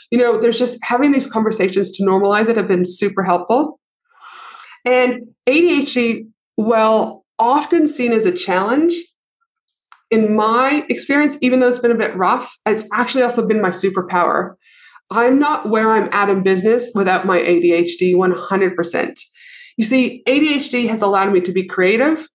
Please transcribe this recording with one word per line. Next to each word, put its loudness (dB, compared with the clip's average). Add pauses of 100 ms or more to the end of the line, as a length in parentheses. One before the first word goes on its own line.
(100)
you 2
know, 2
there's 0
just -4
having 2
these 0
conversations -2
to -4
normalize 2
it 0
have -2
been 0
super -4
helpful. -2 (1080)
And 0 (180)
A 4
D 4
H -6
D, -2 (300)
while 0 (140)
often 2
seen -2
as 2
a 0
challenge, 0 (1160)
in 2
my 0
experience, -2
even 2
though 4
it's 0
been 2
a 0
bit -4
rough, -2 (140)
it's -2
actually 0
also 0
been 0
my 2
superpower. -2 (580)
I'm 2
not -2
where 2
I'm 0
at 0
in 0
business 0
without 0
my 2
A 2
D 2
H 0
D 2
one 2
hundred -2
percent. -4 (560)
You 0
see, 0
A 2
D 2
H -6
D -2
has -4
allowed 0
me 2
to -6
be -2
creative. 0